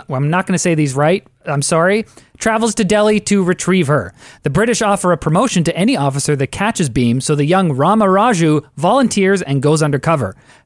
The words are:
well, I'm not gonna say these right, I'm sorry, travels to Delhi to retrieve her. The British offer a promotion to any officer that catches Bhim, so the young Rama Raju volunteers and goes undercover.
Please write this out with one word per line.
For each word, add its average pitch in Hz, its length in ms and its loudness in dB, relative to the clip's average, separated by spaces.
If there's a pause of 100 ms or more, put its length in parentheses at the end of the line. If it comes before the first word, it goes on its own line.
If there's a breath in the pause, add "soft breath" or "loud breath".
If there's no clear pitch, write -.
well, 143 100 -6
I'm 143 120 -2
not 180 180 -2
gonna 185 120 0
say 175 140 0
these 147 220 0
right, 156 320 0 (180)
I'm 143 180 -4
sorry, 185 420 0 (320 loud breath)
travels 220 380 -2
to 214 100 0
Delhi 214 360 2
to 202 220 0
retrieve 175 440 0
her. 143 260 -2 (300 loud breath)
The 147 60 -2
British 208 320 0
offer 202 300 0
a 165 60 0
promotion 170 480 0
to 165 100 -2
any 208 220 0
officer 143 400 -2
that 135 140 -2
catches 196 380 -2
Bhim, 120 320 0
so 151 140 -2
the 143 100 0
young 175 280 2
Rama 190 320 2
Raju 185 580 2 (140 soft breath)
volunteers 196 640 2
and 139 200 -2
goes 151 220 2
undercover. 139 540 -2 (280 soft breath)